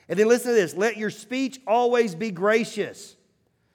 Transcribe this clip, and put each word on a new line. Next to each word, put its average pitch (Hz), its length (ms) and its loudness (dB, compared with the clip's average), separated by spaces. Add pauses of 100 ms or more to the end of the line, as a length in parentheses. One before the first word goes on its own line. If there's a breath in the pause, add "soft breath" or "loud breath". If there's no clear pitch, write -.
And 175 100 -2
then 214 100 4
listen 240 200 2
to 240 60 0
this. 180 200 2
"Let 208 220 0
your 214 140 -4
speech 262 560 -6
always 233 480 2
be 214 160 -6
gracious, 196 840 -2 (580)